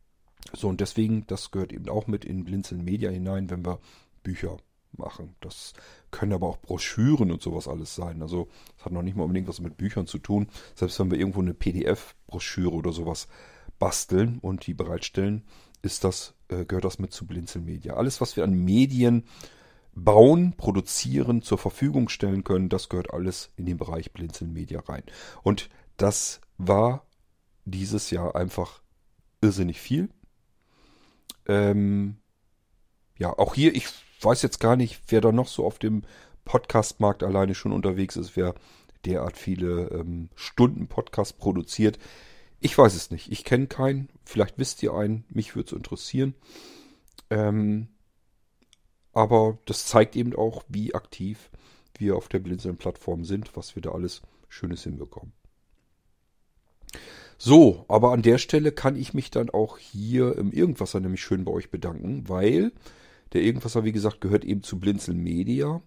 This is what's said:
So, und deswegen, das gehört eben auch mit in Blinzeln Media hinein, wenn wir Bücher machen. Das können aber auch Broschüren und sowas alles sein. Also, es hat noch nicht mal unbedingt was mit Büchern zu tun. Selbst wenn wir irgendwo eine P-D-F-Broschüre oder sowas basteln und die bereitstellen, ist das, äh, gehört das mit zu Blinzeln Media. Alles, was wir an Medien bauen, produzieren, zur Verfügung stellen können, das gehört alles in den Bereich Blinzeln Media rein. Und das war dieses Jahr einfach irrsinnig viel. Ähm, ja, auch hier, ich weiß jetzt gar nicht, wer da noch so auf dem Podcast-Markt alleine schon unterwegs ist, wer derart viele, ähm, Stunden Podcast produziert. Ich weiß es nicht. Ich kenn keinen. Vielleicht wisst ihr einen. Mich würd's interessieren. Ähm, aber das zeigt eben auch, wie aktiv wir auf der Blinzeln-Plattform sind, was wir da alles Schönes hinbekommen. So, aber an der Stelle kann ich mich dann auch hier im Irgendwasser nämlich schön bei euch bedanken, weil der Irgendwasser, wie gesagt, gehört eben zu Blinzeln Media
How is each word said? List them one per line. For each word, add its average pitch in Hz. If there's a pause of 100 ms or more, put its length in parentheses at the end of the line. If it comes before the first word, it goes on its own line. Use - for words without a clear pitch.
(560)
So, -
und 92
deswegen, 110
das -
gehört 95
eben -
auch 107
mit 104
in 92
Blinzeln 90
Media 98
hinein, 95
wenn 87
wir 90 (420)
Bücher 87 (340)
machen. -
Das - (380)
können 104
aber 90
auch -
Broschüren 110
und 80
sowas 82
alles 78
sein. 85
Also, 85 (300)
es -
hat 87
noch 87
nicht 95
mal 87
unbedingt 92
was 85
mit 85
Büchern 95
zu -
tun. 101 (260)
Selbst -
wenn 95
wir 90
irgendwo 95
eine 90
P-D-F-Broschüre -
oder 82
sowas 82 (520)
basteln 104
und 92
die 85
bereitstellen, 98 (360)
ist -
das, - (120)
äh, 90
gehört 92
das 92
mit 92
zu -
Blinzeln 85
Media. -
Alles, 127
was -
wir 104
an 98
Medien 120 (680)
bauen, 123
produzieren, 120
zur -
Verfügung 135
stellen 98
können, 92
das 95
gehört 90
alles 90
in 87
den 90
Bereich 80
Blinzeln 82
Media 80
rein. 67 (400)
Und - (280)
das - (160)
war 104 (600)
dieses 95
Jahr 87
einfach 90 (600)
irrsinnig 95
viel. 165 (1400)
Ähm, 101 (1000)
ja, -
auch -
hier, 151
ich - (340)
weiß 120
jetzt -
gar 113
nicht, 123
wer 110
da 113
noch 123
so -
auf -
dem 107 (420)
Podcast-Markt -
alleine 98
schon -
unterwegs 95
ist, 87
wer 90 (500)
derart 87
viele, 90
ähm, 85
Stunden -
Podcast -
produziert. 101 (600)
Ich -
weiß 113
es -
nicht. -
Ich -
kenn 131
keinen. 139 (140)
Vielleicht -
wisst -
ihr -
einen. 110
Mich -
würd's -
interessieren. 131 (920)
Ähm, 107 (1200)
aber 110
das -
zeigt 110
eben 120
auch, -
wie 107
aktiv - (480)
wir 101
auf -
der 95
Blinzeln-Plattform 90
sind, 98
was -
wir 85
da 82
alles 87 (280)
Schönes -
hinbekommen. - (2000)
So, 131
aber 110
an 120
der 117
Stelle 151
kann 139
ich -
mich 139
dann 120
auch 107
hier 120
im 98
Irgendwasser 135
nämlich 92
schön 95
bei -
euch -
bedanken, 92
weil 113 (600)
der 85
Irgendwasser, 117
wie 107
gesagt, 104
gehört 98
eben -
zu -
Blinzeln 95
Media 117